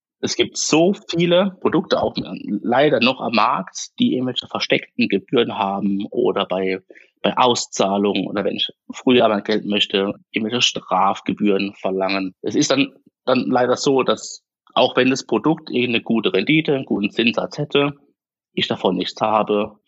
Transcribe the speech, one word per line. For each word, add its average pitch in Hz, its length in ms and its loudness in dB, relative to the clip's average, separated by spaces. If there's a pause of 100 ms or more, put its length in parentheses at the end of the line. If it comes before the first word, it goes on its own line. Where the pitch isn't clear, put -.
(200)
Es - 160 -6
gibt 110 220 -2
so 170 380 2 (160)
viele 175 500 2
Produkte - 400 0
auch 110 160 -2
leider 123 840 0
noch 127 220 0
am 117 140 -6
Markt, 127 540 -2 (100)
die 127 160 2
irgendwelche 127 320 -4
versteckten - 600 -2
Gebühren 117 500 0
haben 98 500 -2
oder - 380 0
bei, 95 320 -2 (420)
bei - 160 -2
Auszahlungen 101 880 0
oder 101 180 -4
wenn 98 120 -2
ich - 120 -2 (240)
früher 123 380 4
mein 101 140 0
Geld 107 220 -2
möchte, 101 480 0 (180)
irgendwelche 113 320 -2
Strafgebühren 98 1120 0
verlangen. 95 680 -2
Es 107 140 -4
ist 147 160 2
dann, 135 240 0 (300)
dann 127 220 2
leider 127 300 2
so, 135 240 2
dass - 420 -4 (300)
auch 123 240 2
wenn 127 140 4
das 131 160 -2
Produkt 147 420 0
irgendeine 120 340 -2
gute 113 300 0
Rendite, 151 400 2
einen 135 120 -2
guten 101 260 -2
Zinssatz 113 480 -2
hätte, 143 340 0 (600)
ich - 140 -2
davon 101 280 0
nichts - 260 -6
habe, 107 560 0 (100)